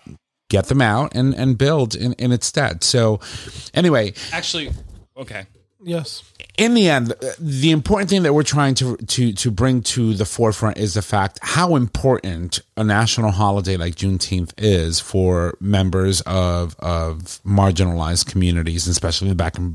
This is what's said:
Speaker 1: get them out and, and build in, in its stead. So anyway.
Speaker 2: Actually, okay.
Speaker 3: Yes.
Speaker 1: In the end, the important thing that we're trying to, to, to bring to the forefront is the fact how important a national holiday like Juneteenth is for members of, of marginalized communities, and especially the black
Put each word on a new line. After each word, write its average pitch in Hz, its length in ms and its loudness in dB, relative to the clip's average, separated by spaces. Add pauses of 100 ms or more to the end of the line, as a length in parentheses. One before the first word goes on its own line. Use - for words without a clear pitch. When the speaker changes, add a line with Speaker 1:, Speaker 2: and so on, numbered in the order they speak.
(500)
Speaker 1:
get 98 160 2
them 135 160 2
out 117 340 2
and, 131 200 2
and 127 220 0
build 143 380 0
in, 123 180 -2
in 123 180 0
its 123 160 0
stead. 131 360 -2
So 110 360 2 (540)
anyway. 139 400 2 (200)
Speaker 2:
Actually, 165 380 -6 (440)
okay. 107 300 -14 (380)
Speaker 3:
Yes. 170 400 -8 (360)
Speaker 1:
In 233 160 4
the 196 140 6
end, 123 240 2 (260)
the 151 320 2
important 185 400 2
thing 196 120 4
that 143 100 4
we're 151 100 4
trying 139 320 2
to, 127 220 -2
to, 117 360 0
to 120 160 -2
bring 123 340 2
to 113 300 0
the 101 120 0
forefront 110 520 0
is 104 160 -2
the 104 80 -2
fact 101 400 -2
how 170 340 2
important 98 840 0 (180)
a 110 60 -2
national 107 480 2
holiday 98 460 0
like 85 180 -4
Juneteenth 92 640 -2
is 87 400 2
for 90 600 0
members 95 640 2
of, 87 580 -2
of 82 680 -4
marginalized 90 840 2
communities, 85 580 0
and 90 60 -2
especially 87 380 -2
the 95 60 0
black 82 200 -2 (200)